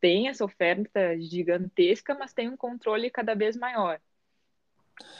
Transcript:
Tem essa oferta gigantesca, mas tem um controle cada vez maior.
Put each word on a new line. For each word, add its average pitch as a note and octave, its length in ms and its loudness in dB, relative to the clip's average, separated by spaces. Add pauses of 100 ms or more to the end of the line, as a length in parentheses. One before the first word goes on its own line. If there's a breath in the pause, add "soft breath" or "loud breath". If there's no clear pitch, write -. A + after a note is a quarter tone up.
Tem F#3+ 280 4
essa B3+ 160 -4
oferta F#3 760 0
gigantesca, F3+ 960 0
mas C#4 180 -12
tem A#3 160 -4
um C4 80 -10
controle A#3+ 540 -4
cada A3+ 240 -2
vez G#3+ 220 0
maior. A3+ 440 -2 (1200 loud breath)